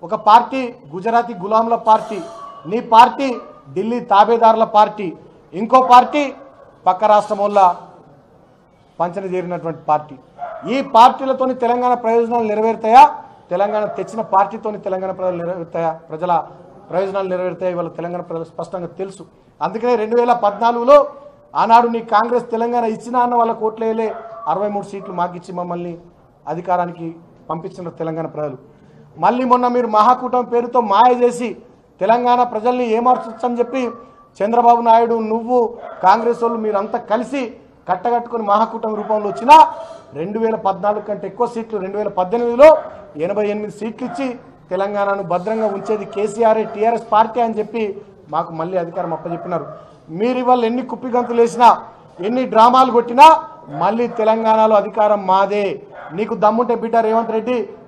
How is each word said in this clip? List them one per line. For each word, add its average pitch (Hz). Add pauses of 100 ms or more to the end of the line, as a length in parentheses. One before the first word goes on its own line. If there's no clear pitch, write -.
ఒక 170
పార్టీ 240 (200)
గుజరాతీ 226
గులాంల 220
పార్టీ, 220 (460)
నీ 208
పార్టీ 247 (380)
ఢిల్లీ 220
తాబేదారుల 220
పార్టీ, 208 (380)
ఇంకో 233
పార్టీ 254 (520)
పక్క 185
రాష్ట్రం 208
వల్ల 202 (1200)
పంచన 180
చేరినటువంటి 175 (100)
పార్టీ. 147 (520)
ఈ 262
పార్టీలతోని 262
తెలంగాణ 247
ప్రయోజనాలు 233
నెరవేరుతాయా? 220 (360)
తెలంగాణ 208
తెచ్చిన 202
పార్టీతోని 208
తెలంగాణ 190
ప్రజలు 185
నెరవేరుతాయా? 170
ప్రజల 160 (460)
ప్రయోజనాలు 190
నెరవేరుతాయా? 185
ఇవాళ 170
తెలంగాణ 175
ప్రజలకు 165
స్పష్టంగా 170
తెలుసు. 190 (380)
అందుకనే 220
రెండు 220
వేల 240
పద్నాలుగులో 240 (500)
ఆనాడు 226
నీ 233
కాంగ్రెస్ 226
తెలంగాణ 233
ఇచ్చినా 240
అన్న 240
వాళ్ళ 226
కోట్లేయలే, 220 (340)
అరవై 190
మూడు 202
సీట్లు 196
మాకిచ్చి 175
మమ్మల్ని 175 (500)
అధికారానికి 170 (340)
పంపించిన 170
తెలంగాణ 160
ప్రజలు. 151 (600)
మళ్ళీ 226
మొన్న 247
మీరు 240
మహాకూటమి 247
పేరుతో 240
మాయ 233
చేసి 233 (440)
తెలంగాణ 247
ప్రజల్ని 240
ఏమార్చొచ్చని 240
చెప్పి 240 (540)
చంద్రబాబు 233
నాయుడు, 233
నువ్వు, 226 (240)
కాంగ్రెస్ 226
వాళ్ళు 233
మీరంతా 214
కలిసి 233 (320)
కట్టగట్టుకుని 233
మహాకూటమి 214
రూపంలో 208
వచ్చినా 294 (460)
రెండు 185
వేల 226
పద్నాలుగు 202
కంటే 202
ఎక్కువ 233
సీట్లు, 220
రెండు 190
వేల 208
పద్దెనిమిదిలో 240 (380)
ఎనభై 196
ఎనిమిది 208
సీట్లు 226
ఇచ్చి 254 (320)
తెలంగాణను 202
భద్రంగా 185
ఉంచేది 202
కేసీఆర్, 214
టీఆర్ఎస్ 220
పార్టీ 226
అని 220
చెప్పి 214 (260)
మాకు 160
మళ్ళీ 170
అధికారం 170
అప్పచెప్పినారు. 165 (440)
మీరు 226
ఇవాళ 247
ఎన్ని 240
కుప్పిగంతులు 240
వేసినా, 233 (380)
ఎన్ని 240
డ్రామాలు 240
కొట్టినా 240 (260)
మళ్ళీ 226
తెలంగాణలో 220
అధికారం 208
మాదే. 196 (300)
నీకు 214
దమ్ముంటే 226
బిడ్డ 226
రేవంత్ 226
రెడ్డి 220 (200)